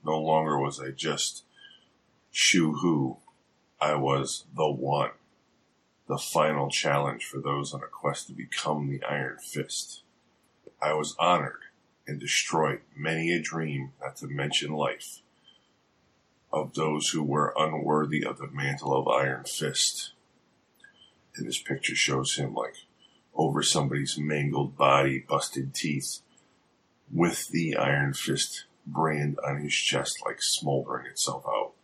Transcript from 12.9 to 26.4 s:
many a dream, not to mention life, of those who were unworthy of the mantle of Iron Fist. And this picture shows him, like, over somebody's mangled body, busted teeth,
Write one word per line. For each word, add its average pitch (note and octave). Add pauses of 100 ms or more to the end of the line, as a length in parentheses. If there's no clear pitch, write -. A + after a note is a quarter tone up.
many D#2+
a E2+
dream, D2+ (100)
not C2+
to D2
mention C#2+
life, D2 (1300)
of -
those D2+
who D#2+
were D2
unworthy D2+
of -
the C#2+
mantle C#2
of C2+
Iron C2
Fist. - (1200)
And -
this -
picture -
shows C2+
him, -
like, - (600)
over D2
somebody's C#2+
mangled C#2+
body, C#2
busted C#2
teeth, D2 (920)